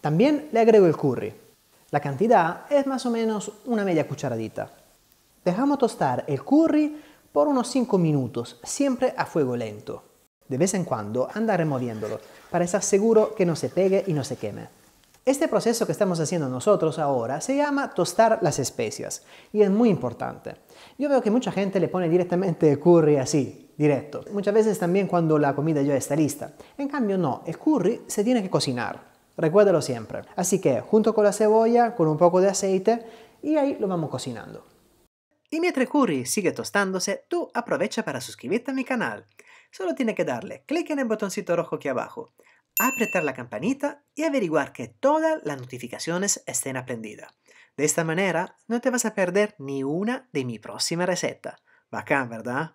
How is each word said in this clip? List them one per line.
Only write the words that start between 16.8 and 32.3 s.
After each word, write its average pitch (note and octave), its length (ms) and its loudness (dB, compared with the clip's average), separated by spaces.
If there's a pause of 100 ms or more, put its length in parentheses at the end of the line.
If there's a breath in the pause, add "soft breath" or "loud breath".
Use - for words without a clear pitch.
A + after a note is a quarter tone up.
ahora C#3 420 0
se C4+ 160 -2
llama C#4 380 -2
tostar A3 480 2
las D3+ 160 0
especias - 640 -6 (300 loud breath)
y G#3 100 4
es G3 80 6
muy A3 200 4
importante. B2 680 -4 (420 loud breath)
Yo C#4+ 100 -2
veo C4 140 2
que A3 80 0
mucha A#3 220 0
gente G3 260 0
le E3 80 2
pone F3+ 220 -2
directamente F3 600 2
el C#3+ 120 2
curry D#3 380 6
así, C3 600 -2
directo. D3 540 0
Muchas G3+ 200 -2
veces A3 240 4
también F3+ 300 0
cuando D#3+ 320 2
la C#3+ 160 2
comida C#3+ 280 0
ya C#3+ 120 2
está C#3 220 -2
lista. - 380 -2 (220 loud breath)
En C#4 120 -6
cambio A3+ 280 -2
no, D3+ 300 -2
el - 100 -8
curry A3+ 520 2
se G#3 160 -2
tiene A#3+ 180 2
que F#3 80 -6
cocinar. B2 540 -2 (320)
Recuérdalo E3+ 440 4
siempre. A#2 420 -8 (120)
Así F#3 260 0
que C3 200 2
junto A3 340 2
con G#3+ 80 2
la G#3 100 4
cebolla, A3+ 640 4
con D#3+ 140 2
un D3+ 100 0
poco F3 220 6